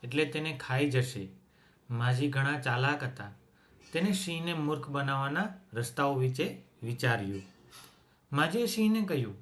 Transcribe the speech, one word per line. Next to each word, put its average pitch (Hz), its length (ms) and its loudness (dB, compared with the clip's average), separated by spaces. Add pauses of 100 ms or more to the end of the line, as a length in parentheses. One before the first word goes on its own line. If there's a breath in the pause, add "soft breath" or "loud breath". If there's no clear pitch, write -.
એટલે 135 220 2
તેને 151 320 -4
ખાઈ 131 320 2
જશે. 123 380 0 (600 soft breath)
માજી 123 380 2
ઘણા 139 320 0
ચાલાક 131 440 0
હતા. 104 280 -8 (640 soft breath)
તેને 180 180 2
સિંહને 170 420 -2
મૂર્ખ 147 360 -2
બનાવવાના 139 600 0 (240)
રસ્તાઓ 135 420 0
વિશે 131 480 0 (200)
વિચાર્યું. 113 580 0 (920 loud breath)
માજીએ 170 320 2
સિંહને 214 400 2
કહ્યું 127 360 -2